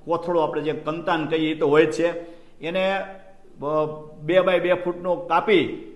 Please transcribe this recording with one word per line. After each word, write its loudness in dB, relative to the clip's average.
કોથળો 0
આપણે 0
જે -4
કંતાન -4
કહીએ 0
એ -2
તો 0
હોય 6
જ 0
છે, 0
એને -2
બ-, 0
બે 4
બાય 4
બે 2
ફૂટનો -2
કાપી 0